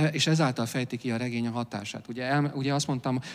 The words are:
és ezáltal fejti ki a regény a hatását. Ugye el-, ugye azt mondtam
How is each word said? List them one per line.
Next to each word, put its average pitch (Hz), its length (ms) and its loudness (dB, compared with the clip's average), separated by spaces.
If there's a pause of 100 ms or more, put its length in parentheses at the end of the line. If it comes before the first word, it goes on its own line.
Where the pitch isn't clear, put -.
(120)
és 156 140 2
ezáltal 143 400 4
fejti 123 300 -4
ki 123 140 -4
a 113 60 0
regény 120 300 -2
a 117 40 -2
hatását. 113 580 -6
Ugye 123 160 -6
el-, 143 300 2
ugye 139 200 0
azt 143 120 0
mondtam 131 340 0 (140)